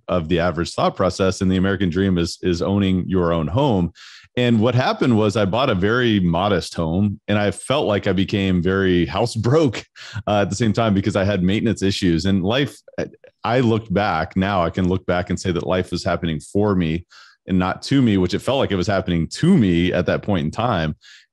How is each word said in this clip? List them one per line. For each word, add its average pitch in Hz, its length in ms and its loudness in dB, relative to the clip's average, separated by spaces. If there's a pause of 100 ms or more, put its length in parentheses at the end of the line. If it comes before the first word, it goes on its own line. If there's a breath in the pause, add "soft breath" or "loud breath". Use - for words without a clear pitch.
of 85 220 -2
the 85 100 2
average 82 340 -2
thought 170 220 -2
process. 95 460 0
And 92 100 2
the 95 60 2
American 95 320 0
dream 92 280 0
is, 85 240 -4
is 85 200 -2
owning 95 440 0
your 87 280 0
own 82 140 -2
home. 98 440 0 (460 loud breath)
And 120 240 2
what 120 140 2
happened 135 420 2
was 107 200 2
I 107 80 2
bought 120 240 0
a 110 60 0
very 110 440 2
modest 90 560 0
home, 92 520 -2
and 104 100 0
I 104 140 0
felt 131 360 -2
like 101 180 0
I 101 80 0
became 95 480 0
very 92 440 2
house 98 300 -2
<laughs> 113 140 -4
broke, 147 340 2 (440 loud breath)
uh, 104 140 2
at 92 80 0
the 98 60 -4
same 110 180 0
time, - 200 2
because 95 220 0
I 98 80 2
had 98 200 0
maintenance 101 380 0
issues. 90 440 0
And 95 180 0
life, 127 340 -2 (640)
I 117 160 2
looked 113 340 0
back, 92 420 0
now 95 280 2
I 82 60 0
can 92 180 0
look 92 180 -2
back 87 240 -2
and 87 100 -2
say 92 120 -2
that 85 160 -4
life 92 240 -2
was 87 120 -6
happening 85 360 -2
for 101 360 0
me 85 300 -2 (420 loud breath)
and 92 120 0
not 92 240 -2
to 135 180 2
me, 110 160 4
which 90 160 0
it 95 60 -4
felt 131 180 -2
like 110 140 0
it 101 40 0
was 90 120 -2
happening 90 400 0
to 185 280 2
me 90 380 4
at 87 140 0
that 82 160 -2
point 90 220 -2
in 78 60 -4
time. 87 440 -2 (380 loud breath)